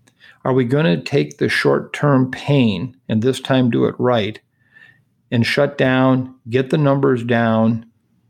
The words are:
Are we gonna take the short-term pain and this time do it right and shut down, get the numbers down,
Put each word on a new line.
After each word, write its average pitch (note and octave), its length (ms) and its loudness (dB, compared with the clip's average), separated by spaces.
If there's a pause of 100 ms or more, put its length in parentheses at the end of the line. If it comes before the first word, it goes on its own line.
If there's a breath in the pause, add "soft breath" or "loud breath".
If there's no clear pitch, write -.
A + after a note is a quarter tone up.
(440 soft breath)
Are C3 80 0
we B2+ 120 2
gonna D3+ 360 0
take D3 380 -4
the C3 100 0
short-term C#3 840 0
pain A2+ 680 -2 (120)
and A2 140 0
this B2+ 180 -2
time B2+ 300 0
do B2+ 160 0
it G#2+ 120 -4
right A#2 400 0 (920 soft breath)
and A#2 140 0
shut C#3+ 340 -2
down, C3 560 0 (140)
get C3 220 -2
the D#3+ 80 0
numbers C#3 460 0
down, A2+ 600 0 (460)